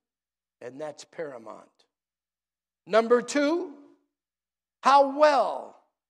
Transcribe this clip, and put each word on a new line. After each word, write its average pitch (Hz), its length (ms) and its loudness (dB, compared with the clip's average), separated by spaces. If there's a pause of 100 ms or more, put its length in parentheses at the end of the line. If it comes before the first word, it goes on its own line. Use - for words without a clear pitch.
(600)
and 127 180 -16
that's 151 260 -14
paramount. 113 640 -16 (1160)
Number 226 360 2
two, 294 520 -4 (1080)
how 277 360 4
well 190 640 0 (300)